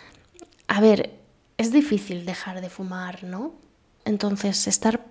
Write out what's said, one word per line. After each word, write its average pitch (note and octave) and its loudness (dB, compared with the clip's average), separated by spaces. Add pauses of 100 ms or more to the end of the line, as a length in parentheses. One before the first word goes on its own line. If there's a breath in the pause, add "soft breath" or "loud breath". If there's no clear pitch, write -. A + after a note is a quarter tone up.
(680 loud breath)
a G3+ 4
ver, G#3+ 6 (440)
es A3+ 0
difícil G3+ 2
dejar F#3 -10
de F3+ -10
fumar, F#3 -10
¿no? F#3+ -8 (520)
Entonces, G3+ 0
estar A3 0